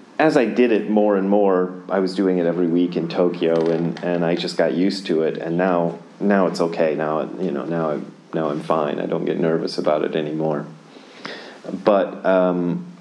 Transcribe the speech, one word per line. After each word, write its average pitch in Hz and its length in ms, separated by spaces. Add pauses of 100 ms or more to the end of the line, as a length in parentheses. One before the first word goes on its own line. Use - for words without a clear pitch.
(180)
as 151 180
I 127 80
did 113 280
it 101 180
more 104 260
and 95 140
more, 95 580
I 95 120
was 90 160
doing 92 220
it 87 80
every 85 200
week 87 300
in 82 100
Tokyo, 82 640
and, 85 320
and 87 220
I 85 100
just 87 220
got 78 180
used 90 320
to 80 160
it. 78 160
And 85 180
now, 87 440 (180)
now 98 300
it's 82 120
okay. 82 360
Now, 78 420
you 90 140
know, 67 120
now 80 260
I'm, - 220 (220)
now 80 160
I'm 76 120
fine. 78 360
I 90 80
don't 85 180
get 82 140
nervous 82 400
about 76 260
it - 120
anymore. 78 500 (1080)
But, 92 540
um, 90 600 (140)